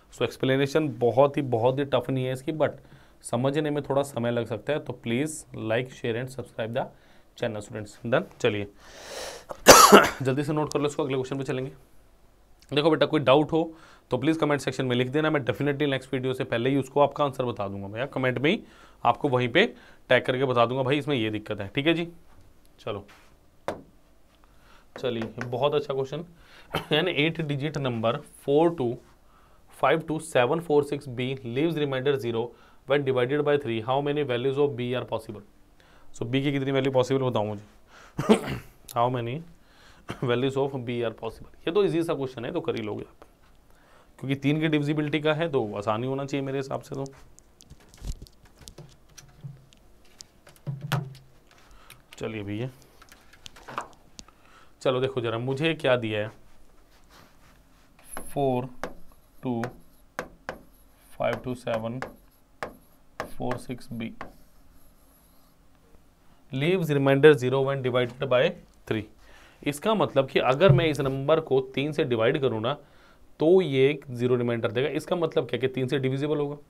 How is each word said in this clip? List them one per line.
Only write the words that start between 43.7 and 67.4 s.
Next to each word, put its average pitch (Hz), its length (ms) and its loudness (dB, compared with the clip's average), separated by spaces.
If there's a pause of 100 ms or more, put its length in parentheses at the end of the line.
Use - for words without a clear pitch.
क्योंकि 135 180 -4
तीन 143 240 0
की 160 80 0
डिविजिबिलिटी 151 520 0
का 151 140 0
है 165 160 -2
तो 131 120 0 (160)
आसानी 110 280 -2
होना 135 180 -4
चाहिए 139 220 -4
मेरे 135 120 -4
हिसाब 135 220 -6
से। - 140 -14
तो 135 100 -6 (4000)
चलिए 113 240 -8
भैया, 104 260 -6 (2250)
चलो 127 180 0
देखो 131 200 -2
जरा 113 180 -2
मुझे 135 360 -2
क्या 139 220 2
दिया 107 240 -2
है, 110 100 -6 (2000)
फ़ोर 131 420 -2 (720)
टू 120 200 -4 (1600)
फाइव 120 160 -2 (100)
टू 127 100 -6
सेवन 117 440 -6 (1200)
फ़ोर - 380 -6
सिक्स - 340 -12
बी 113 200 -10 (2500)
leaves 160 360 0
remainder 139 460 8
zero 127 280 0